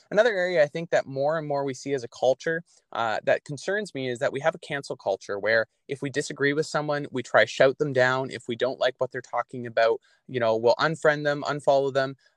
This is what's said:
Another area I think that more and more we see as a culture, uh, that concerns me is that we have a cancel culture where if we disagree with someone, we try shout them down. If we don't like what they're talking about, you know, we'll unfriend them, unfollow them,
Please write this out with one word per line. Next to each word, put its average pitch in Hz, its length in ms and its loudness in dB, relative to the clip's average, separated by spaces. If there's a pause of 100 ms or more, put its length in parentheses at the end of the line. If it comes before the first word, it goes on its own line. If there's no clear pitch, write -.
(100)
Another 220 220 4
area 180 300 2
I 147 40 4
think 165 240 -6
that 143 160 2
more 139 320 -2
and 151 80 -8
more 139 180 -2
we 135 100 -4
see 139 180 -8
as 131 120 -2
a 117 40 -8
culture, 165 540 0 (300)
uh, 110 320 -2
that - 200 0
concerns 185 500 -6
me 131 140 -6
is 120 100 -6
that 123 140 -2
we 135 80 -6
have 160 140 0
a 180 40 -12
cancel 143 380 -8
culture 101 420 -4
where 110 280 0 (220)
if 139 140 -8
we 143 80 -4
disagree 143 420 -2
with 151 140 -2
someone, 147 440 -2
we 123 120 -4
try 113 220 6
shout 131 340 2
them 147 140 -2
down. 131 380 2
If - 160 -12
we 120 80 -4
don't 120 240 -2
like 123 200 2
what 131 120 -2
they're 131 100 -8
talking 123 460 -6
about, 113 340 2 (280)
you 131 100 -4
know, 113 180 2
we'll 117 200 4
unfriend 151 480 2
them, 147 180 -2
unfollow 139 500 2
them, 135 220 -2 (220)